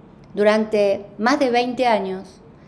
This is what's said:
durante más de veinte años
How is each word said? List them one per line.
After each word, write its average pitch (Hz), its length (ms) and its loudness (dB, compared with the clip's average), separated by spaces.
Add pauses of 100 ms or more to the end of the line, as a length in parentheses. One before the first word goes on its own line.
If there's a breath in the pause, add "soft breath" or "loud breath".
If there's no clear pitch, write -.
(340)
durante 208 720 0 (120)
más 262 220 0
de 262 100 0
veinte 240 380 0
años 196 540 -4 (260 loud breath)